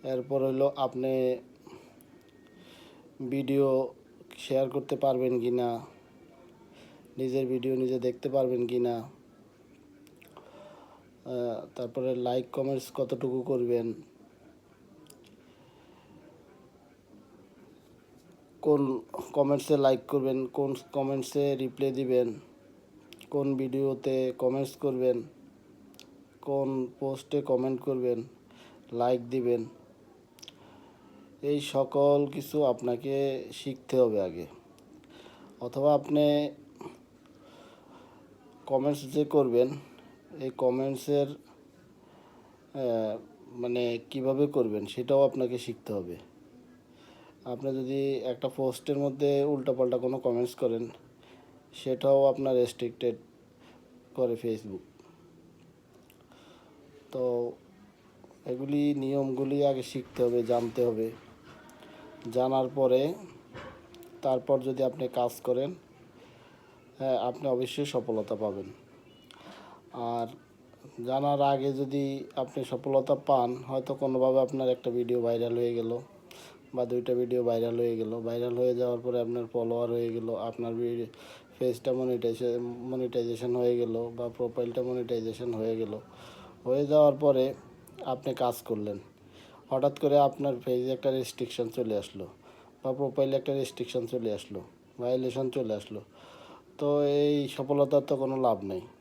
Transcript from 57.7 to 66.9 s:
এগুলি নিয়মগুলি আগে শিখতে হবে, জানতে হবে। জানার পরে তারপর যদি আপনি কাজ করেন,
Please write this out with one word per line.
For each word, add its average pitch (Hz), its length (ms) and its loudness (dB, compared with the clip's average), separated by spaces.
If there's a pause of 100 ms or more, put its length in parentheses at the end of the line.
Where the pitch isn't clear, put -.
এগুলি 143 480 0
নিয়মগুলি 135 720 0
আগে 131 180 2
শিখতে - 400 -4
হবে, 120 200 2
জানতে 117 420 0
হবে। 113 260 0 (1200)
জানার 127 420 2
পরে 135 380 4 (1080)
তারপর 131 380 2
যদি 135 240 -2
আপনি 127 240 -2 (120)
কাজ 123 140 0 (140)
করেন, 135 260 0 (1200)